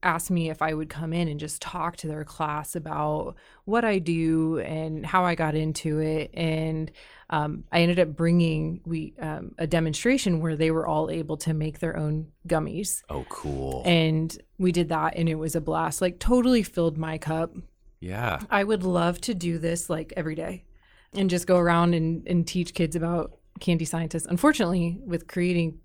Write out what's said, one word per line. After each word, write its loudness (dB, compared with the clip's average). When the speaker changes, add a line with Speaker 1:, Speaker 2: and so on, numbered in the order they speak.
Speaker 1:
asked 0
me 0
if -6
I 0
would -6
come -6
in 2
and -6
just -8
talk -6
to -10
their -6
class -6
about -4
what 2
I 2
do 2
and -4
how 2
I 4
got 0
into 0
it. -2
And, -2
um, -2
I 4
ended 4
up 4
bringing, 2
we, -6
um, -8
a -4
demonstration 2
where -2
they 2
were 0
all 0
able -4
to 0
make -4
their -4
own -2
gummies. -2
Speaker 2:
Oh, -6
cool. -6
Speaker 1:
And 2
we 4
did 2
that -2
and 2
it 0
was -4
a 0
blast, -2
like, -2
totally 4
filled 0
my -4
cup. -4
Speaker 2:
Yeah. -4
Speaker 1:
I 2
would 0
love 0
to -2
do -2
this, -4
like, -4
every -4
day -8
and 2
just 0
go 6
around 6
and, 0
and 4
teach -2
kids 0
about -2
candy 2
scientists. -4
Unfortunately, 2
with -4
creating 0